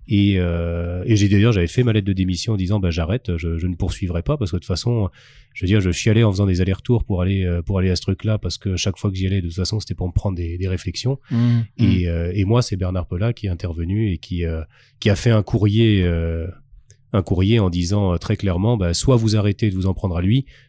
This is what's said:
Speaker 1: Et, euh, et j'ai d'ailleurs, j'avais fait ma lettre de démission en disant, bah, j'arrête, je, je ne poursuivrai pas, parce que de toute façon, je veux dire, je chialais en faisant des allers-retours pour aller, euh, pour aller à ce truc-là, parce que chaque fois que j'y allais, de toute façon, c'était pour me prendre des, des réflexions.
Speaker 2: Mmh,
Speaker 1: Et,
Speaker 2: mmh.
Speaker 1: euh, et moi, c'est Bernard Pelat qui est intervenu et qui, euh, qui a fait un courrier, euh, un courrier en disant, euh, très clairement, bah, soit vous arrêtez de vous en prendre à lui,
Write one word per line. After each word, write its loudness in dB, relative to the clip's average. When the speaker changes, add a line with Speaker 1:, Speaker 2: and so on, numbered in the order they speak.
Speaker 1:
Et, 4
euh, -2
et 4
j'ai 2
d'ailleurs, 4
j'avais 2
fait -2
ma 2
lettre 2
de 0
démission -2
en -2
disant, 0
bah, 0
j'arrête, -2
je, -4
je -4
ne -2
poursuivrai -4
pas, -2
parce -4
que -4
de -2
toute -10
façon, -2
je -6
veux 0
dire, 4
je 2
chialais 2
en 4
faisant 2
des 2
allers-retours 0
pour -2
aller, 0
euh, 0
pour -2
aller 2
à 2
ce -4
truc-là, -2
parce -6
que -4
chaque -4
fois -2
que -4
j'y -2
allais, 0
de -6
toute -8
façon, -2
c'était -8
pour -4
me -6
prendre -2
des, -6
des -2
réflexions. -4
Speaker 2:
Mmh, -2
Speaker 1:
Et, 4
Speaker 2:
mmh. 0
Speaker 1:
euh, -2
et 2
moi, 4
c'est -4
Bernard -2
Pelat -2
qui -6
est -2
intervenu -2
et -2
qui, -4
euh, -4
qui 0
a 4
fait 2
un 4
courrier, 2
euh, 0
un 2
courrier 2
en 2
disant, 0
euh, 0
très -2
clairement, 0
bah, 0
soit 2
vous 2
arrêtez 0
de -6
vous -2
en 0
prendre -4
à 0
lui, 2